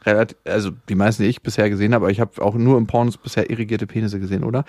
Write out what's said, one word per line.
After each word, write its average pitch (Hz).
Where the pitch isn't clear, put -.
relati-, 107
also 101
die 110
meisten, 104
die 98
ich -
bisher 107
gesehen 104
habe, 101
aber 95
ich 98
habe -
auch 104
nur 123
im 113
Pornos 117
bisher -
irrigierte 110
Penisse 104
gesehen, 95
oder? 120